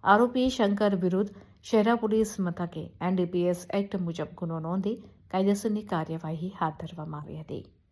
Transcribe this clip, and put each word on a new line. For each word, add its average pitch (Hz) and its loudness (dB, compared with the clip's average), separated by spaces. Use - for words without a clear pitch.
આરોપી 240 6
શંકર 202 2
વિરુદ્ધ 185 0
શહેરા 226 4
પોલીસ 220 2
મથકે 175 -4
એન 180 0
ડી 180 0
પી 175 2
એસ 175 0
એક્ટ 202 -2
મુજબ 165 -4
ગુનો 165 -6
નોંધી 190 -2
કાયદેસરની 202 0
કાર્યવાહી 160 -4
હાથ 156 -2
ધરવામાં 156 -10
આવી 151 -12
હતી. - -10